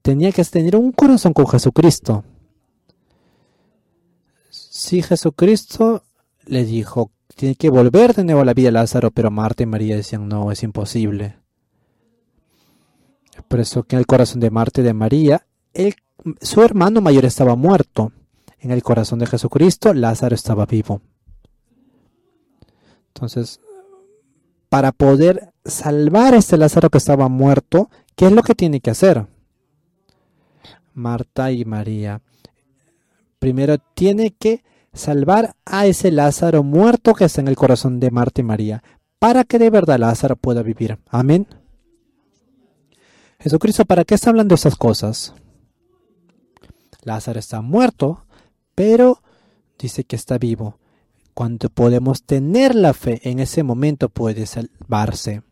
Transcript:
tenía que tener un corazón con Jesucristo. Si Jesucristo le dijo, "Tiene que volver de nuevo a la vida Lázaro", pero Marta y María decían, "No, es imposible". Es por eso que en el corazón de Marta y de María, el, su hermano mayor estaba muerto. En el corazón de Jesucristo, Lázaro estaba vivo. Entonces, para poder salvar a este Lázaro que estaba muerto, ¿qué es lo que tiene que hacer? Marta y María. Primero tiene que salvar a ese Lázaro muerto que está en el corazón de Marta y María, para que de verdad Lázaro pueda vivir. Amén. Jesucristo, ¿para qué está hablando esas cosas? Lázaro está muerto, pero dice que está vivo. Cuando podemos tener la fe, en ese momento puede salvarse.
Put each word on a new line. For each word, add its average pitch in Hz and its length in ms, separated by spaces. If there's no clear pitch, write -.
tenía 147 320
que 180 120
tener 170 300
un 240 160
corazón 247 440
con 143 120
Jesucristo. 123 760
Si - 540
Jesucristo 202 1000
le 127 180
dijo, 113 460
"Tiene 135 200
que 165 120
volver 135 460
de 196 100
nuevo 160 160
a 135 60
la 120 80
vida 127 160
Lázaro", 117 400
pero 110 200
Marta 107 320
y 117 40
María 107 300
decían, 104 320
"No, 104 220
es 101 120
imposible". 104 760
Es - 100
por 127 140
eso 117 220
que - 140
en 127 40
el 123 60
corazón 123 340
de 117 100
Marta 113 300
y 123 40
de 117 100
María, 143 520
el, 196 200
su - 220
hermano 214 400
mayor 139 240
estaba 123 280
muerto. 135 580
En 127 120
el 123 120
corazón 117 360
de 117 80
Jesucristo, 170 680
Lázaro 117 420
estaba 104 300
vivo. 104 380
Entonces, - 520
para 135 220
poder 143 600
salvar 156 680
a 233 40
este - 180
Lázaro 156 340
que 147 80
estaba 139 300
muerto, 135 600
¿qué 185 100
es 190 60
lo 226 100
que 233 120
tiene 151 260
que - 100
hacer? 123 360
Marta 120 580
y 120 120
María. 107 580
Primero 135 400
tiene 208 540
que 226 300
salvar 170 720
a 196 220
ese 185 260
Lázaro 147 500
muerto 214 520
que - 100
está 156 160
en 135 80
el 135 80
corazón 127 440
de 127 100
Marta 120 320
y - 20
María, 107 380
para 240 260
que 240 140
de 226 120
verdad 170 280
Lázaro 117 380
pueda 120 260
vivir. 110 360
Amén. 139 380
Jesucristo, 196 460
¿para 175 200
qué - 100
está - 160
hablando 214 240
esas 147 220
cosas? - 580
Lázaro 110 360
está 110 220
muerto, 160 640
pero 240 460
dice 127 260
que - 120
está 123 220
vivo. 113 400
Cuando 117 380
podemos 123 540
tener 190 500
la 180 180
fe, 117 300
en 127 160
ese 135 240
momento 135 480
puede 110 340
salvarse. 107 1080